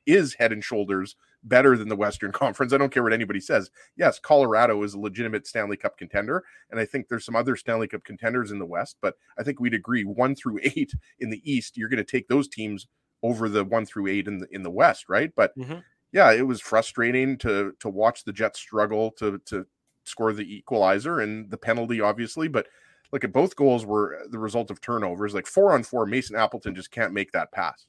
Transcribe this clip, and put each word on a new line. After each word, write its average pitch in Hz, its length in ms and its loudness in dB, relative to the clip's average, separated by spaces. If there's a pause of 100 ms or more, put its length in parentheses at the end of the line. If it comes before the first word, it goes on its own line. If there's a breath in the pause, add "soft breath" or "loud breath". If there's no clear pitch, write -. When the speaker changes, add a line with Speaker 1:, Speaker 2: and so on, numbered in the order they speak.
Speaker 1:
is 156 300 4
head 113 180 2
and 104 100 -6
shoulders 98 520 -2 (280)
better 127 340 8
than 107 120 -6
the 107 60 -2
Western 101 360 -4
<laughs> - 20 -8
Conference. 127 400 -2
I 139 40 4
don't 139 160 2
care 127 100 2
what 113 100 4
anybody 104 280 -2
says. 107 300 0 (260 soft breath)
Yes, 156 220 2
Colorado 117 640 4
is 101 100 -6
a 101 60 -12
legitimate 107 480 -6
Stanley 104 300 -4
Cup - 200 -4
contender. 104 460 -4 (260 soft breath)
And 113 100 -6
I 110 60 0
think 131 220 -8
there's 117 180 -6
some 117 100 -8
other 120 220 0
Stanley 113 320 -2
Cup - 160 -12
contenders 113 460 -4
in 101 80 -6
the 90 60 -6
West, 87 360 -6
but 98 140 -2 (220 soft breath)
I 113 60 -6
think 135 180 -6
we'd 120 120 0
agree 113 300 -2
one 120 320 0
through 107 280 -6
eight 139 300 -2 (260 soft breath)
in 117 100 -6
the 110 200 -8
East, 127 280 -4
you're 110 120 -6
gonna 117 160 -2
take 123 220 -4
those 139 220 2
teams 107 380 -8 (360)
over 113 260 0
the 101 160 2
one 110 220 -2
through 101 200 -6
eight 98 200 -2
in 101 100 -8
the, 92 140 -10
in 95 120 -10
the 87 80 -8
West, 135 380 2
right? 131 260 0
But 107 220 2
Speaker 2:
Mm-hmm. 135 220 -12 (340 soft breath)
Speaker 1:
yeah, 170 180 10
it 120 140 4
was 123 160 -2
frustrating 123 800 0
to, 101 400 -2
to 110 100 -8
watch 107 340 0
the 107 100 -10
Jets 107 260 -2
struggle 107 580 -2
to, 101 300 -4
to 95 180 -8 (380)
score 110 300 -2
the 104 100 -8 (140)
equalizer 110 640 0
and 107 280 -6
the 107 80 -10
penalty, 117 420 -2
obviously. 113 480 -2
But 131 200 -2 (440 soft breath)
look, 139 120 -4
at 104 100 -6
both 170 220 2
goals 123 320 4
were 101 420 -2
the 117 80 -10
result 110 320 -4
of 98 100 -12
turnovers. 101 540 -4
Like, 95 140 -6
four 196 260 6
on 123 80 4
four, 113 240 -2
Mason 110 300 -4
Appleton 107 400 -2
just 92 160 -14
can't 107 220 -2
make 101 180 -4
that 82 200 -2
pass, - 380 -6